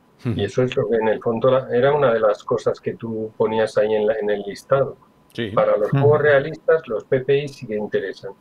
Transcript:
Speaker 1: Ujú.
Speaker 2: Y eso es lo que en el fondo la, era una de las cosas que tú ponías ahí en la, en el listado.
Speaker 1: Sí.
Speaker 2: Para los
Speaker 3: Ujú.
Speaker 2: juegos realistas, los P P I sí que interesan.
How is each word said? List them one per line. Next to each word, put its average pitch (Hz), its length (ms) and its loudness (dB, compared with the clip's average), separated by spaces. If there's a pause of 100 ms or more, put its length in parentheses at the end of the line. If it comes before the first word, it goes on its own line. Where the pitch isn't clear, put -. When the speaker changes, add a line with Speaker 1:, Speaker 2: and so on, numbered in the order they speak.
(200)
Speaker 1:
Ujú. 123 180 -4
Speaker 2:
Y 101 60 0
eso 127 180 0
es 127 140 0
lo 120 120 -2
que 117 80 0
en 110 120 2
el 101 140 0
fondo 117 280 2
la, 127 260 2
era 139 160 2
una 143 200 2
de 113 80 2
las 107 240 0
cosas 117 360 -2
que 107 140 -6
tú 110 420 -8
ponías 110 420 0
ahí 107 160 2
en 107 120 2
la, 107 80 2
en 104 160 -2
el 101 160 -2
listado. 113 500 -2 (380)
Speaker 1:
Sí. 113 160 -4
Speaker 2:
Para 107 260 2
los 104 120 0
Speaker 3:
Ujú. 139 120 0
Speaker 2:
juegos 147 220 4
realistas, 151 680 2
los 107 160 -6
P 131 160 0
P 139 240 0
I 143 40 -10
sí 135 180 -16
que 107 100 -6
interesan. 98 640 -6